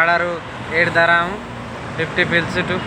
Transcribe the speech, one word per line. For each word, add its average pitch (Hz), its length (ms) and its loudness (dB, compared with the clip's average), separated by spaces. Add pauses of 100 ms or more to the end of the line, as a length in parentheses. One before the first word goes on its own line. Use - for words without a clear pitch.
order 170 200 4 (600)
ఏడు 165 180 2
దరం, 170 320 4 (680)
ఫిఫ్టీ 160 360 -2
పిల్స్ 170 260 0 (100)
to 180 180 -2